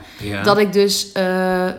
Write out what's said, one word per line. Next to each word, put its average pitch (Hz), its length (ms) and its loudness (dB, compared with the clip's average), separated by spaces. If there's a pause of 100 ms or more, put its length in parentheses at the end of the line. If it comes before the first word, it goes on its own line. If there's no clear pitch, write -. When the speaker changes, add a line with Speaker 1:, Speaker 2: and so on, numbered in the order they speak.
(220)
Speaker 1:
Ja. 101 200 -6
Speaker 2:
Dat 208 160 4
ik 208 140 2
dus, 202 400 0
eh, 185 540 0 (120)